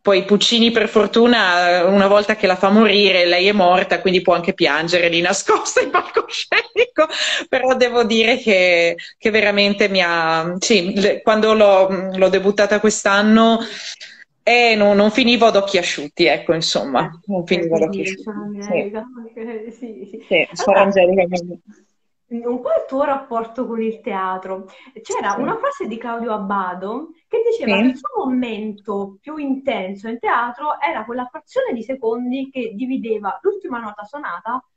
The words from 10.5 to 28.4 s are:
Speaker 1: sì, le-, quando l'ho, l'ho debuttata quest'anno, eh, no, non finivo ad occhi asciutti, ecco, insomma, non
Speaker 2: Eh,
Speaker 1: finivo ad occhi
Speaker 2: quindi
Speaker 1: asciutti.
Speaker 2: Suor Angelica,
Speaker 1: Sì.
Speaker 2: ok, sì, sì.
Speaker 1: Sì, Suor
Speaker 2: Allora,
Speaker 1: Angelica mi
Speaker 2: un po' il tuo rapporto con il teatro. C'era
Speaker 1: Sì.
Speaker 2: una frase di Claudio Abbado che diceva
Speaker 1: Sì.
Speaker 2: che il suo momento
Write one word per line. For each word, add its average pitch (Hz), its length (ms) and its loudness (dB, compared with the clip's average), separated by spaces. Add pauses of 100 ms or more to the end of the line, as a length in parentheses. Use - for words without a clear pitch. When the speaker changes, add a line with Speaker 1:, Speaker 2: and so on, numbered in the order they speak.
Speaker 1:
sì, 190 400 0
le-, 196 240 2
quando 220 320 2
l'ho, 190 600 4
l'ho 190 120 4
debuttata 202 520 2
quest'anno, 214 800 4 (840)
eh, 233 320 4
no, 208 180 4
non 208 200 4
finivo 233 340 4
ad 208 80 4
occhi 196 240 2
asciutti, 165 460 -4
ecco, 156 280 2
insomma, 143 560 -2 (180)
non 190 160 -4
Speaker 2:
Eh, 165 40 -8
Speaker 1:
finivo 170 300 -2
ad 156 60 2
occhi 190 200 -4
Speaker 2:
quindi 190 80 -4
Speaker 1:
asciutti. 190 120 -12
Speaker 2:
Suor 214 120 -12
Angelica, 208 680 -8 (280)
Speaker 1:
Sì. - 60 -18
Speaker 2:
ok, 226 340 -12
sì, 214 380 -16
sì. 226 160 -18
Speaker 1:
Sì, 165 260 0
Suor 190 240 2
Speaker 2:
Allora, 196 100 6
Speaker 1:
Angelica 190 420 4
mi 175 320 -8 (840)
Speaker 2:
un 247 180 -6
po' - 80 -4
il 320 180 0
tuo 269 160 -2
rapporto 247 640 -6
con 226 160 -6
il 220 180 -4
teatro. 190 680 -8 (360)
C'era 202 320 -4
Speaker 1:
Sì. 220 80 -6
Speaker 2:
una 359 160 -4
frase 554 280 -6
di 220 120 -8
Claudio 233 340 -6
Abbado 202 760 -6 (180)
che 453 200 0
diceva 440 280 0
Speaker 1:
Sì. 208 60 2
Speaker 2:
che 254 60 4
il - 100 -2
suo 494 260 -6
momento 214 960 -6